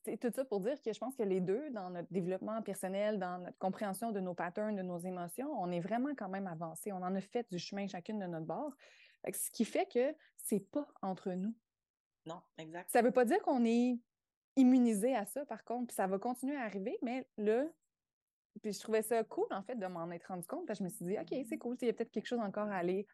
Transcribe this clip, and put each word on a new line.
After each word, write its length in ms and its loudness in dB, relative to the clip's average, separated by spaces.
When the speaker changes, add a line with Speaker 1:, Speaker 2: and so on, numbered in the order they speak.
Speaker 1:
c'est 140 -4
tout 160 0
ça 100 -2
pour 160 -2
dire 220 0
que 100 -2
je 60 -6
pense 180 -6
que 60 -2
les 180 4
deux, 300 0
dans 200 -6
notre 220 -8
développement 500 -2
personnel, 560 -2
dans 240 -2
notre 160 -12
compréhension 540 -2
de 80 0
nos 140 -2
patterns, 420 -2
de 60 -2
nos 160 -4
émotions, 520 -6
on 120 -2
est 80 0
vraiment 340 0
quand 140 -6
même 180 -4
avancé. 460 -6
On 100 -4
en 120 0
a 60 2
fait 300 -4
du 80 -4
chemin 300 -4
chacune 320 -6
de 60 -4
notre 200 -4
bord. 260 -4
Fait 80 -4
que 60 -6
ce 120 -4
qui 140 2
fait 260 2
que 240 2
c'est 240 -2
pas 160 -2
entre 300 -4
nous. 240 -2
Speaker 2:
Non, 140 -8
exact. 320 -10
Speaker 1:
Ça 120 8
veut 80 6
pas 140 6
dire 180 6
qu'on 220 4
est 340 4
immunisé 560 8
à 120 0
ça, 180 -6
par 200 -8
contre, 240 -4
puis 60 -14
ça 120 2
va 120 2
continuer 380 -2
à 60 -2
arriver, 400 -4
mais 340 -4
là, 300 4
puis 100 -2
je 80 -6
trouvais 220 2
ça 220 2
cool, 260 -2
en 120 -2
fait, 120 -8
de 120 -2
m'en 240 -4
être 180 -10
rendu 180 -6
compte, 200 -6
parce 120 -4
que 60 -2
je 40 -2
me 60 -6
suis 100 -8
dit, « 160 0
OK, 260 -4
c'est 120 -4
cool, 240 -4
il 60 0
y 20 6
a 20 0
peut-être 180 -4
quelque 160 -4
chose 140 -2
encore 280 -2
à 80 -2
aller 360 0